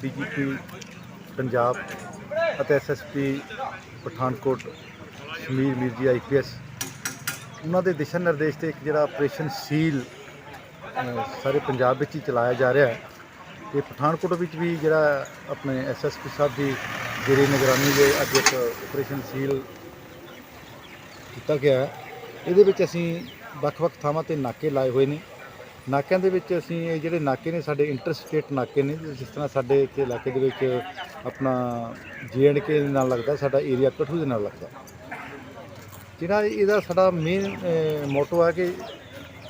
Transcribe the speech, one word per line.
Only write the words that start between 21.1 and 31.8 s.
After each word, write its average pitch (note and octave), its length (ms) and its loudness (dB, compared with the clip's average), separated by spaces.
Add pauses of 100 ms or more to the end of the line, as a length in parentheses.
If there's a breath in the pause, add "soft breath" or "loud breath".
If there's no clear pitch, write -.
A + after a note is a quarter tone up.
ਕੀਤਾ D3+ 200 -2
ਗਿਆ C3+ 240 6
ਹੈ। C#3 140 0 (540)
ਇਹਦੇ F#3 160 10
ਵਿੱਚ F#3+ 200 4
ਅਸੀਂ E3+ 380 -2 (340)
ਵੱਖ-ਵੱਖ D3 460 -2
ਥਾਵਾਂ D3 220 0
'ਤੇ D#3+ 120 -4
ਨਾਕੇ C3+ 340 -2
ਲਾਏ C3+ 200 2
ਹੋਏ C3+ 160 4
ਨੇ। D3 140 0 (680)
ਨਾਕਿਆਂ C#3+ 300 2
ਦੇ F#3+ 100 2
ਵਿੱਚ F3+ 280 0
ਅਸੀਂ, E3 320 -4
ਇਹ D#3+ 100 0
ਜਿਹੜੇ E3 200 0
ਨਾਕੇ C#3 320 0
ਨੇ E3+ 100 -2
ਸਾਡੇ D3 220 0
ਇੰਟਰਸਟੇਟ D3 680 -2
ਨਾਕੇ C#3 300 2
ਨੇ, C#3+ 120 0
ਜਿਸ D3 340 -8
ਤਰ੍ਹਾਂ D3 200 -4
ਸਾਡੇ C#3 360 4
ਇੱਥੇ C3+ 180 0
ਇਲਾਕੇ B2 300 -2
ਦੇ C3 80 0
ਵਿੱਚ B2+ 420 2 (440)
ਆਪਣਾ C3 280 0 (840)